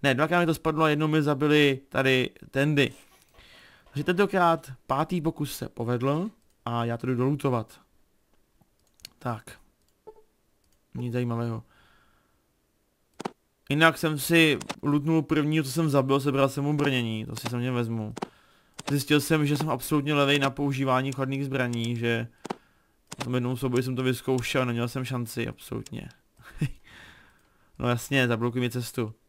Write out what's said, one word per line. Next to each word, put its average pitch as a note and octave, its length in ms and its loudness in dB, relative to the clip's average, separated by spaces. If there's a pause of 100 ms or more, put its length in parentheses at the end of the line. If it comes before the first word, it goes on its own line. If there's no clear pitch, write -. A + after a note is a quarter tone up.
Ne, C#3 100 4
dvakrát D#3 260 2
mi F3 60 4
to E3 80 4
spadlo D#3+ 300 0
a D#3 60 6
jednou D3+ 180 2
mi D3+ 160 4
zabili D3 560 4 (100)
tady C3 400 2 (220)
tendy. C#3+ 420 2 (1040)
Takže D3 60 -4
tentokrát F3 680 2 (160)
pátý D#3 340 -2
pokus D#3 340 -4
se - 140 -10
povedl C3 600 -2 (360)
a A#2 200 -2
já A#2 120 -4
to B2+ 100 -6
jdu B2+ 80 0
dolutovat. B2+ 680 -2 (1400)
Tak. - 400 -10 (1400)
Nic A#2+ 180 -6
zajímavého. A#2 500 -4 (2000)
Jinak D#3 280 4
jsem D#3 220 -2
si D#3+ 400 4 (240)
lutnul D3 380 2
prvního, D#3 420 0
co C3+ 80 -6
jsem D#3+ 180 0
zabil, C3+ 300 4
sebral C3+ 300 2
jsem C#3+ 140 -4
mu D3 140 0
brnění, A#2+ 480 0
to A#2+ 100 -12
si A#2 140 -8
samozřejmě B2 220 -4
vezmu. A2+ 420 -4 (760)
Zjistil C#3+ 320 2
jsem, D3+ 240 0
že C#3+ 120 0
jsem D#3 120 -2
absolutně C#3+ 440 -2
levej C#3+ 260 4
na C#3 100 2
používání C3+ 640 0
chladných C3+ 340 -4
zbraní, A#2+ 500 -2
že A#2 320 -2 (960)
v - 20 -6
tom B2 100 -4
jednom B2 240 -2
souboji B2+ 260 0
jsem B2+ 120 -4
to B2+ 80 -4
vyzkoušel, B2+ 600 0
neměl A#2+ 220 -2
jsem C3 180 -6
šanci, A#2 420 -6
absolutně. - 640 -12 (520)
<laughs> D3 80 -2 (1080)
No B2+ 100 -2
jasně, B2 380 0
zablokuj A#2+ 340 -2
mi B2 80 0
cestu. A#2 440 -6 (160)